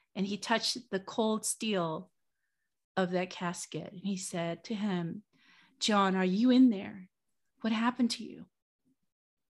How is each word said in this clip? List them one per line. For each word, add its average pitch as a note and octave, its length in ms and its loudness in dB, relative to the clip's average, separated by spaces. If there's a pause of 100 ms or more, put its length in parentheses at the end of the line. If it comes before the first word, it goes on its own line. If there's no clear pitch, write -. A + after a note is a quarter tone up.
(140)
and F#3+ 100 -2
he G3+ 100 -4
touched A3+ 540 -2
the G3 100 -2
cold G#3+ 460 -2
steel F3+ 640 -2 (880)
of F3+ 140 0
that F3+ 180 -2
casket. E3+ 600 -8
And F3 100 -16
he G3 160 -2
said E3+ 460 -6
to A#3 100 -8
him, F#3+ 480 -4 (580)
"John, G3 360 4
are F#3 100 2
you G#3 240 4
in B3+ 220 10
there? G3 360 -8 (540)
What A3 100 0
happened A#3 400 2
to A3+ 120 -8
you? - 220 -14 (1040)